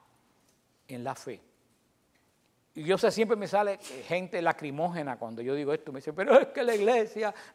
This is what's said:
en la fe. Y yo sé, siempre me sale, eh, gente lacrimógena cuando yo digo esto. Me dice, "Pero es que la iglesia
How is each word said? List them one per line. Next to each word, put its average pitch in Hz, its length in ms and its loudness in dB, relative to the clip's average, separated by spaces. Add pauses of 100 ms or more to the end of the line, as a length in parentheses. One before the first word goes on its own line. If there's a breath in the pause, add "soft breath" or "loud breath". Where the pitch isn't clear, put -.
(880)
en 123 160 -10
la 131 100 -6
fe. 110 260 -12 (1300)
Y 156 80 -10
yo 180 160 2
sé, 214 140 4
siempre 220 240 2
me 202 100 -6
sale, 202 280 2
eh, 131 340 -14
gente 175 340 -2
lacrimógena 151 760 -2
cuando 117 240 -10
yo 131 140 -2
digo 143 180 -2
esto. 151 200 -6
Me 131 60 -10
dice, 156 140 -8
"Pero 254 280 8
es - 80 -2
que 262 160 -4
la 233 100 2
iglesia 214 580 2 (220 loud breath)